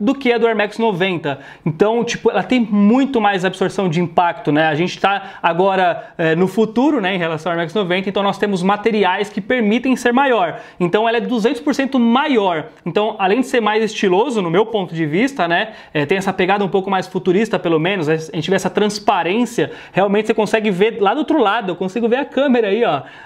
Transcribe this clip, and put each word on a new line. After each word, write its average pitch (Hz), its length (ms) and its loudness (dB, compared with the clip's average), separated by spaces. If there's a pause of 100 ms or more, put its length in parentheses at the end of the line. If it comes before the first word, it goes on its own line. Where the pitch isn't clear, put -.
do 208 120 2
que 247 200 0
a 233 60 2
do 226 100 4
Air 226 80 0
Max 208 220 -2
noventa. 226 180 0 (680)
Então, 208 380 2
tipo, - 260 -2
ela 196 140 0
tem 254 180 0
muito 226 600 2
mais 196 240 2
absorção 185 440 0
de 165 120 0
impacto, 170 500 0
né? 151 160 4
A 156 80 0
gente 175 240 -2
tá 190 420 -2
agora, 180 640 0 (120)
é, 160 160 2
no 180 140 2
futuro, 226 520 2
né, 185 140 -2
em 185 40 -2
relação 165 340 -4
ao 170 60 -2
Air 170 60 0
Max 160 100 -8
noventa, 190 340 -2
então 202 140 -2
nós 196 140 0
temos 196 280 -2
materiais 202 640 0
que 208 120 -8
permitem 240 540 0
ser 240 180 0
maior. 240 460 2 (220)
Então, 208 280 2
ela 233 100 2
é - 20 -2
duzentos 220 400 -2
por 294 120 0
cento 262 280 0
maior. 233 640 2 (180)
Então, 214 340 -2
além 196 240 2
de 254 40 -2
ser 247 140 0
mais 214 240 2
estiloso, 214 580 0
no 170 80 -2
meu 196 160 2
ponto 196 260 -4
de 160 140 -2
vista, 190 400 0
né, 180 280 -2 (200)
é, 147 100 0
tem 196 140 2
essa 190 140 -2
pegada 196 320 0
um 185 40 0
pouco 143 220 -2
mais 185 160 -2
futurista, 190 540 0
pelo 165 180 0
menos, 170 300 -2
a 160 80 2
gente 156 340 -6
vê 190 60 2
essa 185 140 -2
transparência, 202 1000 0 (220)
realmente 202 340 0
você 226 80 2
consegue 214 360 0
ver 202 300 0
lá 202 140 2
do 277 40 -4
outro 320 200 0
lado, 208 320 0
eu 165 60 -4
consigo 220 320 -2
ver 226 80 2
a 277 80 0
câmera 254 440 0
aí, 226 160 2
ó, 147 180 0 (240)